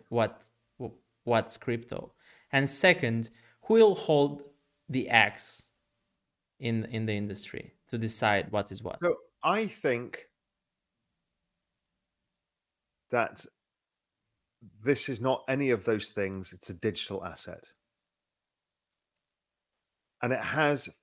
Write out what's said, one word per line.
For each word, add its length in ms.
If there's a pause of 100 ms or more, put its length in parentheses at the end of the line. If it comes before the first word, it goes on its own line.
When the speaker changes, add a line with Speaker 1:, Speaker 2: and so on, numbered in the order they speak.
Speaker 1:
what, 400 (760)
what's 340
crypto? 540 (400)
And 180
second, 600 (320)
who 140
will 200
hold 480 (460)
the 200
axe 540 (960)
in, 260
in 200
the 80
industry 600 (160)
to 80
decide 540
what 200
is 120
what? 180
Speaker 2:
So 140 (260)
I 260
think 600 (2750)
that 360 (1400)
this 240
is 140
not 260
any 220
of 160
those 260
things. 400
It's 180
a 40
digital 500
asset. 480 (2500)
And 120
it 100
has 460 (120)